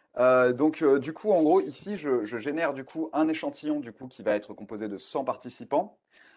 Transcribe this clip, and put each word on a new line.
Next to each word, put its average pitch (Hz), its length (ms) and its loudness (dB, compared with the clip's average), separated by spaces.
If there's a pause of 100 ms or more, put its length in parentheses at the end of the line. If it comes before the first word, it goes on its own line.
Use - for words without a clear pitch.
(180)
Euh, 127 360 6
donc, 156 300 0
euh, 139 160 6
du 147 140 -8
coup, 214 180 -2
en 175 100 4
gros, 160 180 6
ici, - 380 -6
je, 131 260 0
je 110 140 -6
génère, 143 380 -2
du 135 80 -10
coup, 160 300 -8
un 156 160 2
échantillon, 151 500 -4
du 117 120 -10
coup, 131 160 -16
qui 131 140 -18
va 104 140 2
être 104 180 -6
composé 107 340 -8
de 101 100 -8
cent 135 260 -6
participants, 139 760 -4 (400)